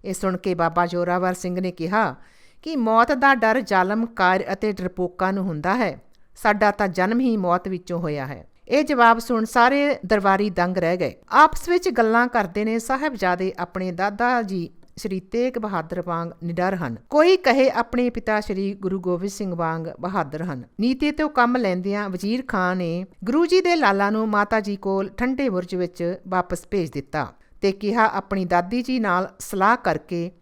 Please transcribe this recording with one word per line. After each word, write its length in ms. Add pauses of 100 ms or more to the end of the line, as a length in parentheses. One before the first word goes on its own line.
ਇਹ 80
ਸੁਣ 240
ਕੇ 180
ਬਾਬਾ 300
ਜ਼ੋਰਾਵਰ 480
ਸਿੰਘ 260
ਨੇ 120
ਕਿਹਾ 440 (480)
ਕਿ 120
ਮੌਤ 360
ਦਾ 240
ਡਰ 260
ਜ਼ਾਲਮ, 440
ਕਾਇਰ 480
ਅਤੇ 180
ਡਰਪੋਕਾਂ 640
ਨੂੰ 100
ਹੁੰਦਾ 320
ਹੈ। 260 (340)
ਸਾਡਾ 360
ਤਾਂ 160
ਜਨਮ 320
ਹੀ 180
ਮੌਤ 300
ਵਿੱਚੋਂ 320
ਹੋਇਆ 260
ਹੈ। 220 (200)
ਇਹ 160
ਜਵਾਬ 360
ਸੁਣ 260
ਸਾਰੇ 600
ਦਰਬਾਰੀ 440
ਦੰਗ 280
ਰਹਿ 200
ਗਏ। 160 (180)
ਆਪਸ 380
ਵਿੱਚ 200
ਗੱਲਾਂ 380
ਕਰਦੇ 380
ਨੇ, 140
"ਸਾਹਿਬਜ਼ਾਦੇ 800
ਆਪਣੇ 320
ਦਾਦਾ 500
ਜੀ 280 (280)
ਸ਼੍ਰੀ 220
ਤੇਗ 380
ਬਹਾਦਰ 440
ਵਾਂਗ 280 (140)
ਨਿਡਰ 320
ਹਨ। 200 (140)
ਕੋਈ 280
ਕਹੇ 320
ਆਪਣੇ 400
ਪਿਤਾ 300
ਸ਼੍ਰੀ 340
ਗੁਰੂ 260
ਗੋਬਿੰਦ 320
ਸਿੰਘ 240
ਵਾਂਗ 260 (200)
ਬਹਾਦਰ 400
ਹਨ।" 220 (180)
ਨੀਤੀ 300
ਤੋਂ 180
ਕੰਮ 280
ਲੈਂਦਿਆਂ 520
ਵਜ਼ੀਰ 380
ਖਾਂ 280
ਨੇ 300 (180)
ਗੁਰੂ 220
ਜੀ 160
ਦੇ 140
ਲਾਲਾਂ 360
ਨੂੰ 180
ਮਾਤਾ 300
ਜੀ 160
ਕੋਲ 340
ਠੰਡੇ 400
ਬੁਰਜ 260
ਵਿੱਚ 520
ਵਾਪਸ 440
ਭੇਜ 180
ਦਿੱਤਾ 440 (280)
ਤੇ 100
ਕਿਹਾ, 380
"ਆਪਣੀ 360
ਦਾਦੀ 360
ਜੀ 180
ਨਾਲ 300 (100)
ਸਲਾਹ 380
ਕਰਕੇ 540 (100)